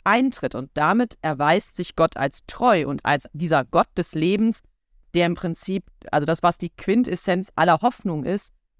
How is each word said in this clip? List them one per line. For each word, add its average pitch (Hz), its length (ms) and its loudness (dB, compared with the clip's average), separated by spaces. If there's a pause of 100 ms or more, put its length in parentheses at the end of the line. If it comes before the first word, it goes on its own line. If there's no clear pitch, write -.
eintritt. 240 500 0
Und 127 200 -8
damit 196 480 0
erweist 151 560 0
sich - 180 -8
Gott 165 220 2
als - 300 -4
treu 202 380 2
und 139 200 -6
als 143 260 0
dieser 151 320 0
Gott 175 320 0
des - 200 -4
Lebens, 202 480 0 (500)
der 175 140 4
im 175 80 0
Prinzip, 185 500 -6 (260)
also 147 140 0
das, 160 180 -2
was 175 140 2
die 175 140 -10
Quintessenz 190 840 -2
aller 165 240 4
Hoffnung 170 460 -4
ist, 190 280 -6 (260)